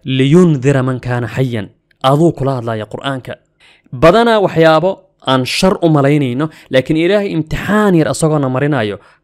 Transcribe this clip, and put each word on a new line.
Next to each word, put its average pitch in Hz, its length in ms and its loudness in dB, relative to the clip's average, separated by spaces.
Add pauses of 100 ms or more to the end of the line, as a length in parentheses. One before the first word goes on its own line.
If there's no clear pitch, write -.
لينذر 139 760 2
من 131 180 -4
كان 123 280 -4
حيا." 117 420 -4 (340)
Aduu 147 300 2
kula 135 220 -4
hadlaya 113 300 -6
Qur'aanka. 135 480 -10 (600)
Badanaa 208 480 4
waxyaabo 165 500 2 (360)
aan 131 180 0
shar 185 360 0
u 170 80 2
malaynayno, 139 560 0 (240)
laakiin 131 280 0
Ilaahay 196 340 0
imtixaan 185 640 -2
yar 156 120 2
asagoo 151 320 -2
na 135 100 -2
marinayo, 127 480 -2 (260)